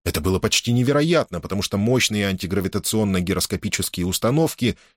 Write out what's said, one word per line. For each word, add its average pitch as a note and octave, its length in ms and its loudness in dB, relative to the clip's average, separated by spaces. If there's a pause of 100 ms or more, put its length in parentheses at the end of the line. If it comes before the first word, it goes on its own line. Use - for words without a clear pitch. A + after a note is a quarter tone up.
Это E2+ 160 -2
было F#2 180 0
почти - 320 0
невероятно, C#3 680 2
потому G2 200 -4
что G2+ 160 -2
мощные G#2+ 500 2
антигравитационно-гироскопические F#2+ 1800 -2
установки A#2+ 720 0 (200)